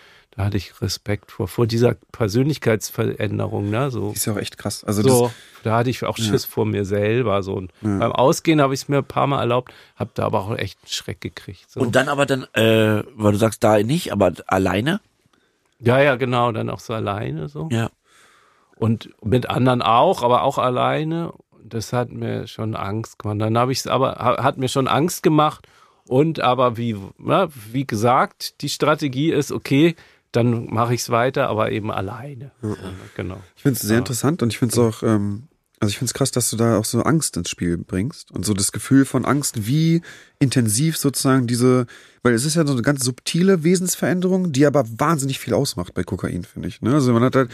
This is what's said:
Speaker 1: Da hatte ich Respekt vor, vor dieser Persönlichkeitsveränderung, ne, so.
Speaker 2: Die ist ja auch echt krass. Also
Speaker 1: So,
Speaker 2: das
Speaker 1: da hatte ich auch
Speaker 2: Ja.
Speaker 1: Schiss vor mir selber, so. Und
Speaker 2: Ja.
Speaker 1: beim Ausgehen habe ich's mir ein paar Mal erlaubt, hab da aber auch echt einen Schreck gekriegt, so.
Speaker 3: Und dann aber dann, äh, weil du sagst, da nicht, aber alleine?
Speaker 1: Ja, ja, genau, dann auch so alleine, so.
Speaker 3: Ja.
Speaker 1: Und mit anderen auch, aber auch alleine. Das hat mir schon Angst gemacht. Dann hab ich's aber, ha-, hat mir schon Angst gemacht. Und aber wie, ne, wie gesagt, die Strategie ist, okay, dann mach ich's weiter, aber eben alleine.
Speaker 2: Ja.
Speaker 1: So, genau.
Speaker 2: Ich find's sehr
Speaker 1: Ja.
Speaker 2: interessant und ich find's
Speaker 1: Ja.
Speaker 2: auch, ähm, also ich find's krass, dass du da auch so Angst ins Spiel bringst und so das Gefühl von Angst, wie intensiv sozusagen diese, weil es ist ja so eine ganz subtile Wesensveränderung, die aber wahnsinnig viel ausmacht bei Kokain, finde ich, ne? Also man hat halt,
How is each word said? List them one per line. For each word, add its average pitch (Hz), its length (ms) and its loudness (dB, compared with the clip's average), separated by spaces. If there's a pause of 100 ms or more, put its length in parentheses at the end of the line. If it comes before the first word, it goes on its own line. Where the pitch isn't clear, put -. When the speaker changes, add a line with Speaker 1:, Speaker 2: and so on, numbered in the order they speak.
(320)
Speaker 1:
Da 98 140 -6
hatte 104 120 0
ich - 240 -10
Respekt - 500 -6
vor, 107 160 -6
vor - 180 0
dieser 117 300 2 (680)
Persönlichkeitsveränderung, 104 1040 -2
ne, 127 220 -2
so. 104 180 -6
Speaker 2:
Die 107 80 -8
ist - 80 -4
ja 113 80 -2
auch 101 40 -6
echt 101 200 -8
krass. - 260 -8
Also 104 180 -2
Speaker 1:
So, 123 260 4
Speaker 2:
das 117 60 -6 (300)
Speaker 1:
da 117 140 0
hatte 120 120 0
ich 113 140 -6
auch 110 140 -4
Speaker 2:
Ja. 117 80 -4
Speaker 1:
Schiss 107 200 0
vor 110 200 -4
mir 104 200 -2
selber, 104 580 0
so. 95 100 -6
Und 92 180 -8 (100)
Speaker 2:
Ja. 104 180 0
Speaker 1:
beim 113 120 0
Ausgehen 156 500 2
habe 135 120 4
ich's 135 140 -8
mir 139 120 0
ein 135 60 -2
paar 135 220 -2
Mal 139 120 -2
erlaubt, 120 340 -2 (220)
hab 107 200 -8
da 107 100 -2
aber 104 160 0
auch 101 160 -6
echt - 260 -8
einen - 80 -20
Schreck - 300 -10
gekriegt, - 480 -14
so. - 100 -10
Speaker 3:
Und 120 160 0
dann 135 140 2
aber 139 160 0
dann, 131 180 -2 (100)
äh, 110 500 4 (120)
weil 104 160 2
du 104 60 2
sagst, 110 260 0
da 110 160 6
nicht, 127 320 0
aber 95 220 4 (140)
alleine? 98 520 0 (800)
Speaker 1:
Ja, 123 220 4
ja, 139 140 4
genau, 123 360 0
dann 113 180 -4
auch 113 100 -8
so - 140 -10
alleine, 113 560 -6
so. 151 220 -10
Speaker 3:
Ja. 113 180 0 (880)
Speaker 1:
Und 113 320 0 (140)
mit 113 260 0
anderen 123 320 2
auch, 131 420 4
aber 120 200 4
auch 139 140 0
alleine. 135 760 0 (320)
Das 110 300 -8
hat 123 180 -2
mir 113 360 -6
schon 110 280 -6
Angst 104 440 -6
gemacht. 104 200 -4
Dann 110 180 2
hab 123 120 2
ich's - 180 -4
aber, 127 280 0
ha-, 117 280 0
hat 139 140 0
mir 131 100 -2
schon 131 200 0
Angst 151 360 0
gemacht. 151 440 2 (400)
Und 151 320 2
aber 123 380 2
wie, 117 180 -4 (220)
ne, 160 320 0 (220)
wie 131 160 -4
gesagt, 123 760 0
die 147 80 -6
Strategie 147 600 0
ist, 143 200 0
okay, 147 440 2 (360)
dann 120 380 0
mach 117 220 0
ich's - 180 -4
weiter, 123 400 0
aber 110 220 0
eben 107 200 -4
alleine. 117 600 -10 (100)
Speaker 2:
Ja. 110 80 -6
Speaker 1:
So, 101 60 -6 (400)
genau. 95 220 -10 (180)
Speaker 2:
Ich - 80 -20
find's 135 180 0
sehr 104 120 0
Speaker 1:
Ja. 113 60 4
Speaker 2:
interessant 135 440 -2
und 117 80 2
ich - 80 -6
find's 117 160 0
Speaker 1:
Ja. 120 80 4
Speaker 2:
auch, 110 180 0
ähm, 104 420 0 (360)
also 107 120 0
ich 104 60 -6
find's 120 160 -4
krass, 135 180 0
dass - 200 -2
du 113 60 -6
da 117 200 4
auch 104 80 0
so 117 180 0
Angst - 340 0
ins 87 120 -6
Spiel 87 280 -2
bringst - 540 -6
und 92 140 -6
so 104 80 2
das 101 180 -2
Gefühl 135 340 4
von 131 200 -2
Angst, 127 420 -2
wie 160 340 2 (380)
intensiv 127 580 2
sozusagen 135 500 2
diese, 123 380 2 (360)
weil 120 120 4
es 117 120 2
ist 156 100 -2
ja 165 120 2
so 143 60 2
eine 120 80 0
ganz 139 220 0
subtile 170 600 0
Wesensveränderung, 180 880 0
die 135 140 4
aber 139 180 4 (140)
wahnsinnig 139 420 0
viel 123 140 -4
ausmacht 90 400 -2
bei 90 100 -4
Kokain, 87 400 -6
finde - 240 -10
ich, - 140 -12
ne? 107 120 0
Also 127 200 4
man 117 100 4
hat 127 120 2
halt, 131 180 2